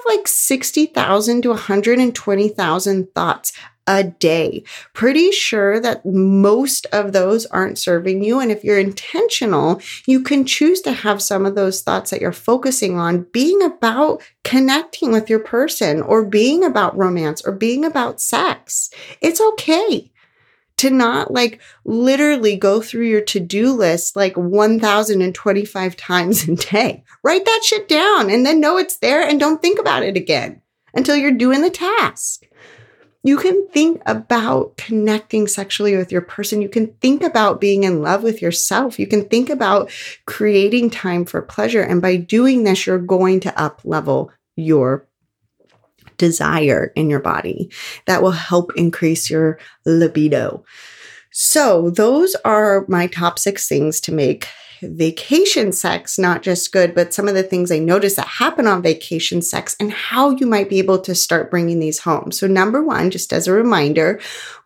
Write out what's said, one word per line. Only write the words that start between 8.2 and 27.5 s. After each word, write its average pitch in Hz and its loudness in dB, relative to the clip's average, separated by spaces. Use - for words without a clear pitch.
you. 233 0
And 247 0
if 208 -2
you're 208 2
intentional, 196 0
you 262 4
can 269 0
choose 320 2
to 262 -2
have 208 -2
some 196 -2
of 196 -2
those 190 -2
thoughts 190 -4
that - -6
you're 175 -4
focusing 247 -2
on 175 -2
being 330 2
about 285 0
connecting 269 0
with 220 2
your 220 2
person 220 -2
or 220 2
being 233 2
about 220 0
romance 175 -2
or 196 -4
being 226 -2
about 285 -4
sex. - -4
It's 330 2
okay 403 0
to 262 2
not, 254 0
like, 240 0
literally 254 2
go 202 2
through 233 -4
your 214 2
to-do 208 -2
list, 175 0
like, 190 0
one 208 2
thousand 214 2
and 180 -2
twenty-five 196 -2
times 180 -2
a 165 0
day. - -2
Write 370 0
that 453 0